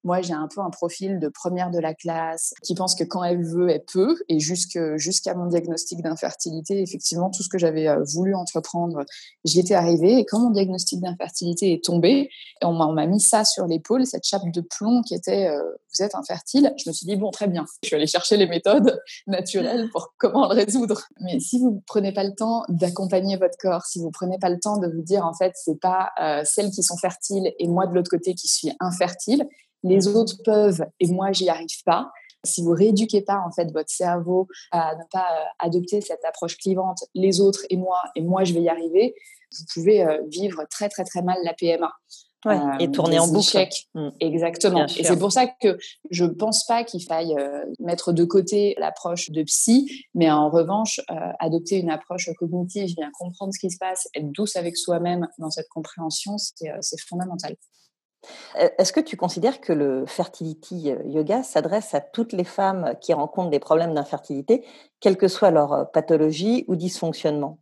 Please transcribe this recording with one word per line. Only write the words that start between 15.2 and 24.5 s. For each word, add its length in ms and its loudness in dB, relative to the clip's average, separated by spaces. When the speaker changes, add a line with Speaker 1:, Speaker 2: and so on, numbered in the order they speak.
Speaker 1:
euh, « 120 -2
Vous 60 2
êtes 100 -4
infertile », 640 2
je 120 -8
me 40 -6
suis 140 -8
dit, « 100 -2
Bon, 160 -2
très 160 -2
bien. » 160 -2
Je 60 -6
suis 80 0
allée 100 2
chercher 300 2
les 100 6
méthodes 540 4
<laughs> 120 -18
naturelles 640 -2
pour 280 -8
comment 280 4
le 80 2
résoudre. 480 2
Mais 200 -4
si 180 -2
vous 300 2
prenez 240 0
pas 100 -2
le 120 -4
temps 340 -2
d'accompagner 720 0
votre 200 0
corps, 280 0
si 120 -8
vous 140 -6
prenez 260 -4
pas 120 2